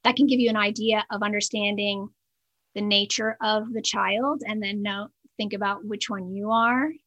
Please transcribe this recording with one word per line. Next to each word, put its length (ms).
that 120
can 100
give 140
you 100
an 60
idea 540
of 120
understanding 840
the 80
nature 580
of 320
the 80
child, 680
and 160
then 200
know, 260
think 140
about 320
which 260
one 240
you 160
are 400